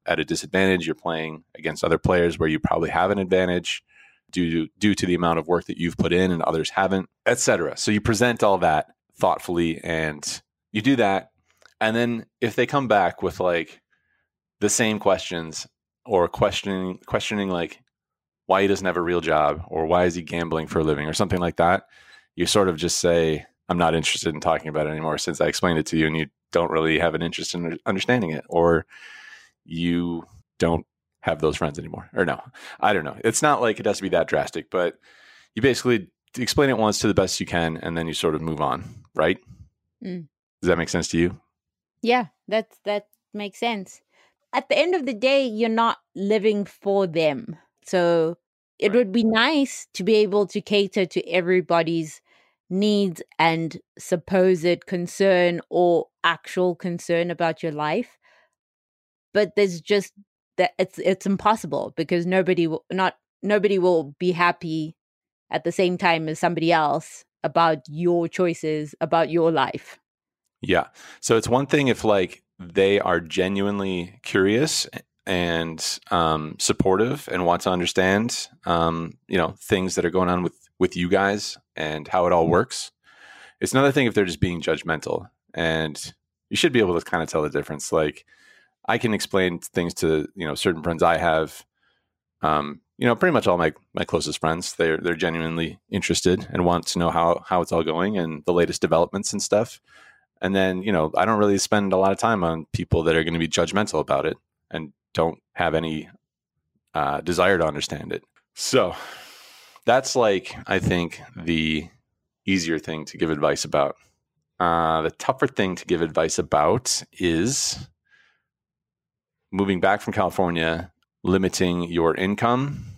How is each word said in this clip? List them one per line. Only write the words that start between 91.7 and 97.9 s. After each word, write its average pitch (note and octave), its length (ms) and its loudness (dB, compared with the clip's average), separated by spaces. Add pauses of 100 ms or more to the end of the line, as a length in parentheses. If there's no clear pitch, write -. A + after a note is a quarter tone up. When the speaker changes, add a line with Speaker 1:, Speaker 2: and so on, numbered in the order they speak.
Speaker 1:
um, D2 380 -2 (160)
you B2+ 100 0
know, A#2+ 80 2
pretty F3+ 180 0
much A2+ 140 0
all F2+ 100 4
my, E2 160 2 (200)
my E2+ 120 -4
closest D2+ 340 -4
friends. E2 360 -4
They're, D#2+ 220 0
they're E2+ 180 -2
genuinely E2 640 -4 (100)
interested F2+ 640 0
and F2 140 0
want F2 220 0
to - 120 -4
know E2+ 100 0
how, E2+ 380 0
how F2+ 140 0
it's E2 100 -6
all E2+ 120 2
going E2+ 340 -2